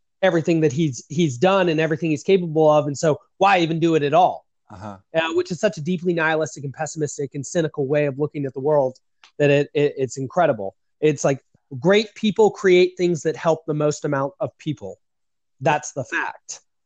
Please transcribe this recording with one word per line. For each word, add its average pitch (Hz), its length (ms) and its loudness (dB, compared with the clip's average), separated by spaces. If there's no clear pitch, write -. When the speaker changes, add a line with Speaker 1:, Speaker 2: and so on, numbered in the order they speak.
Speaker 1:
everything 170 400 2
that 156 100 2
he's, 143 380 -2
he's 147 280 -2
done 185 320 4
and 156 100 0
everything 160 320 -2
he's 143 120 -4
capable 160 460 2
of. 151 180 4
And 143 100 -6
so 156 220 0
why 190 220 4
even 165 200 0
do 165 160 2
it 147 80 2
at 143 100 0
all? 170 320 2
Speaker 2:
Uh-huh. 101 260 -14
Speaker 1:
Uh, 165 200 -2
which 180 180 -2
is 175 80 -6
such 208 180 -2
a 156 40 -10
deeply 175 320 -4
nihilistic 156 500 -2
and 139 100 -10
pessimistic 147 640 -8
and 139 100 -8
cynical 156 420 -4
way 147 200 0
of 131 100 -6
looking 147 280 -6
at 127 80 -10
the 143 60 -10
world 135 380 0
that 147 140 2
it, 143 220 2
it, 143 240 0
it's 131 200 -6
incredible. 131 580 -2
It's 151 220 0
like, 143 200 0
great 202 360 2
people 214 360 2
create 180 440 4
things 175 280 -2
that 156 120 -2
help 160 300 -2
the 156 80 -4
most 151 320 -2
amount 139 340 -2
of 143 180 -6
people. 104 420 -10
That's 151 320 0
the 139 100 -6
fact. - 580 -10